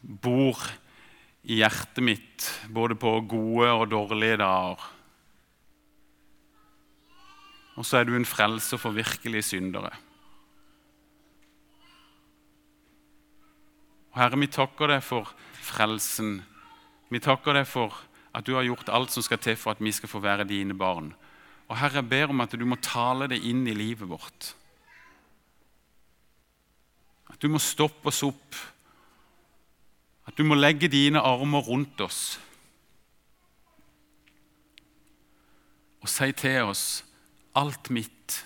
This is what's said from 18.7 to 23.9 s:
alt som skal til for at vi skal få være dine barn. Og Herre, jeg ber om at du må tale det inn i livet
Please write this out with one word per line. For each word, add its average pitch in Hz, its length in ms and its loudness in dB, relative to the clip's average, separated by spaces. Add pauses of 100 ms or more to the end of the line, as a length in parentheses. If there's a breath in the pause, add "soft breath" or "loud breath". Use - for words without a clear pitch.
alt 123 240 0
som 120 80 -4
skal - 220 0
til 110 160 0
for 107 160 -2
at 107 80 -6
vi 107 100 0
skal - 160 -8
få 101 140 -8
være 101 240 2
dine 98 260 -2
barn. 87 380 -2 (560 loud breath)
Og 113 100 -8
Herre, 139 220 0
jeg 120 100 -6
ber 139 220 2
om 131 100 0
at 117 160 -4
du 120 80 -4
må 123 160 0
tale 127 480 -2
det 120 140 -4
inn 123 240 0
i 107 80 -4
livet 110 320 -6